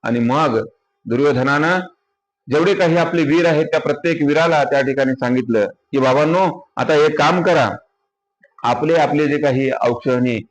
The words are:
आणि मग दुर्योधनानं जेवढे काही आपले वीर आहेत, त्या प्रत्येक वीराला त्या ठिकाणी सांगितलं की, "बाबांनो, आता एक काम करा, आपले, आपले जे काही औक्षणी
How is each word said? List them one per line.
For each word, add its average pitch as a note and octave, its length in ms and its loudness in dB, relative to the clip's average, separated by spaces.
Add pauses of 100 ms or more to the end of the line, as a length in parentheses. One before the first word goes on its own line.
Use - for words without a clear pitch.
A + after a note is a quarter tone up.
आणि A#2+ 160 -4
मग B2 480 0 (400)
दुर्योधनानं C#3+ 720 0 (680)
जेवढे E3+ 240 2
काही E3+ 220 2
आपले E3 260 0
वीर D#3+ 240 2
आहेत, D#3 200 2
त्या D#3 140 -2
प्रत्येक D#3 460 -2
वीराला D#3 380 2
त्या C#3 160 0
ठिकाणी C3+ 320 -2
सांगितलं B2 540 0
की, - 320 -6
"बाबांनो, D3+ 800 0
आता B2+ 180 -2
एक D3+ 240 2
काम E3 240 2
करा, D3+ 340 2 (840)
आपले, D3+ 320 0
आपले D3 340 2
जे C#3+ 140 -2
काही C3+ 280 0
औक्षणी B2 680 -2 (120)